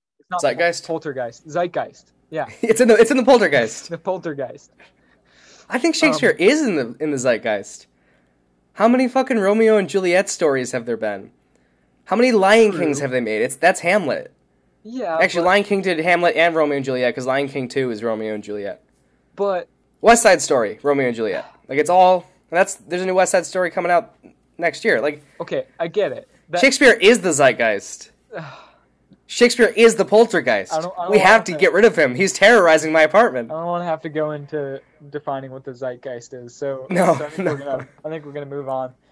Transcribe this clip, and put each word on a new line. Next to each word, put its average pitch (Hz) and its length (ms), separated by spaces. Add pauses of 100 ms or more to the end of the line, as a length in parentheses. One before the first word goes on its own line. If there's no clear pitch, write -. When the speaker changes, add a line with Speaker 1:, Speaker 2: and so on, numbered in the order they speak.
(200)
Speaker 1:
It's - 100
not 180 120
Speaker 2:
Zeitgeist? 170 440
Speaker 1:
pol-, 165 100
poltergeist. 131 540
Zeitgeist. 165 600 (180)
Yeah. 151 260
Speaker 2:
<laughs> - 60
It's 220 200
in 247 60
the, 226 80
it's 226 160
in 262 60
the 254 60
Poltergeist. 160 640
Speaker 1:
<laughs> - 20
The 165 60
Poltergeist. 147 760 (1000)
Speaker 2:
I - 100
think 320 160
Shakespeare 247 360
Speaker 1:
Um, - 80
Speaker 2:
is 269 220
in 220 140
the, 120 240
in 151 120
the 139 60
Zeitgeist. 113 720 (840)
How 208 140
many 254 200
fucking 254 320
Romeo 214 380
and 190 100
Juliet 185 420
stories 135 440
have 120 120
there 117 120
been? 104 340 (760)
How 185 100
many 247 160
Lion 214 380
Speaker 1:
True. 175 120
Speaker 2:
Kings 147 180
have 139 100
they 127 120
made? 107 200
It's, 135 140
that's 185 240
Hamlet. 170 520 (520)
Speaker 1:
Yeah, 214 360
Speaker 2:
Actually, 175 220
Speaker 1:
but 170 60
Speaker 2:
Lion 202 160
King 196 180
did 180 200
Hamlet 175 340
and 165 200
Romeo 147 200
and 139 100
Juliet, 127 300
'cause 127 100
Lion 135 220
King 135 200
two 127 220
is 110 140
Romeo 110 320
and 104 80
Juliet. 101 400 (520)
Speaker 1:
But 190 320 (340)
Speaker 2:
West 226 200
Side 185 180
Story, 110 440
Romeo 139 240
and 117 80
Juliet. 107 360 (160)
Like, 139 120
it's 151 100
all, 180 380 (240)
that's, 185 240
there's 180 260
a 185 60
new 185 80
West 185 160
Side 175 160
Story 185 240
coming 175 200
out 170 220 (460)
next 170 260
year. 147 160
Like, 147 220 (180)
Speaker 1:
Okay, 160 240 (140)
I 170 80
get 170 240
it. - 180 (200)
That 170 120
Speaker 2:
Shakespeare 269 320
is 190 280
the 180 120
zeitgeist. 117 800 (200)
Speaker 1:
<sighs> 175 100 (840)
Speaker 2:
Shakespeare 240 480
is 226 200
the 196 100
poltergeist. 156 640
Speaker 1:
I 160 100
don't, 180 180
I 175 40
don't 185 80
Speaker 2:
We 214 60
have 196 240
Speaker 1:
wanna 170 40
Speaker 2:
to 185 120
get 175 160
rid 190 120
of 208 120
him. 135 160
He's 185 200
terrorizing 170 580
my 160 100
apartment. 156 480
Speaker 1:
I 156 60
don't 165 100
wanna 175 200
have 160 160
to 165 80
go 151 220
into 143 480 (300)
defining 139 400
what 135 140
the 135 100
zeitgeist 123 640
is, 120 200
so, 135 360
Speaker 2:
No, 175 260
Speaker 1:
so 147 80
I 147 40
think 185 180
Speaker 2:
no. 160 80
Speaker 1:
we're - 20
gonna, 135 300 (180)
I 156 40
think 160 160
we're 143 80
gonna 147 120
move 139 240
on. 131 240 (180)